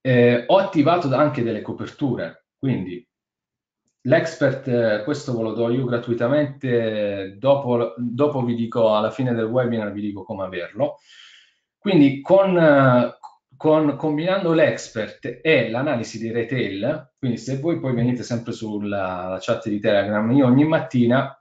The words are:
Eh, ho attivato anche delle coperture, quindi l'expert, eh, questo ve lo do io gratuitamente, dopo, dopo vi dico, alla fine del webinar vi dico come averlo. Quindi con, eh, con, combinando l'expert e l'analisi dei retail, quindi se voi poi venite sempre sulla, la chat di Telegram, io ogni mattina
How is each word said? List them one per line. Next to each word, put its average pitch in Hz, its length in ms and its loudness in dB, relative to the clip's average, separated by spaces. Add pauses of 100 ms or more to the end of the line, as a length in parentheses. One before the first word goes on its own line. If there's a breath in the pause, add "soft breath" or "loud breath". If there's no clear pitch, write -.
Eh, 123 460 4
ho 180 120 6
attivato 165 560 2
anche 139 300 0
delle 107 180 -4
coperture, 104 840 -6 (120)
quindi 92 480 -4 (960)
l'expert, 143 640 0
eh, 113 380 0
questo 143 320 -4
ve 113 60 -2
lo 110 100 -4
do 117 180 -2
io 127 140 0
gratuitamente, 117 1500 -2
dopo, 123 580 0
dopo 123 460 -2
vi 120 140 -2
dico, 113 380 2
alla 107 160 0
fine 123 240 -2
del 113 100 -2
webinar 113 480 -2
vi 101 80 -8
dico 104 240 -8
come 98 180 -10
averlo. 92 560 -6 (800 soft breath)
Quindi 143 440 4
con, 190 340 4
eh, 135 640 4 (460)
con, 156 320 2
combinando 165 560 -2
l'expert 120 920 -2
e 131 280 2
l'analisi 117 480 -4
dei 113 140 -6
retail, 113 840 -4
quindi 117 220 -4
se 135 220 -6
voi 165 200 -2
poi 131 140 -2
venite 123 280 0
sempre 117 300 -6
sulla, 101 760 -6
la 92 140 -6
chat - 300 -4
di 101 100 -4
Telegram, 104 520 0
io 139 120 4
ogni 131 220 6
mattina 135 760 0